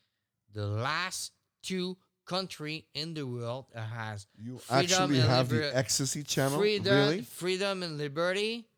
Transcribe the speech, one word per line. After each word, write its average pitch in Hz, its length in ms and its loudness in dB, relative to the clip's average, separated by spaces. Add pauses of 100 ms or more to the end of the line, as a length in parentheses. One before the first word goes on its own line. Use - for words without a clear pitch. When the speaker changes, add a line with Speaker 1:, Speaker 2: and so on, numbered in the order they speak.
(520)
Speaker 1:
the 104 140 -4
last 143 680 -2 (300)
two 185 340 -6 (300)
country 160 680 -6
in 160 220 -8
the 147 120 -4
world 123 460 -6
that 110 160 -8
has 110 380 -8 (100)
Speaker 2:
You 117 220 -12
Speaker 1:
freedom 131 240 2
Speaker 2:
actually 175 380 4
Speaker 1:
and 117 100 6
Speaker 2:
have 127 180 6
the 123 140 2
Speaker 1:
liber-, 143 160 0
Speaker 2:
Ecstasy 135 440 0
channel? 139 360 0
Speaker 1:
freedom, 202 360 2
Speaker 2:
Really? 190 280 4
Speaker 1:
freedom 185 600 -4
and 165 140 -6
liberty. 185 680 -2 (120)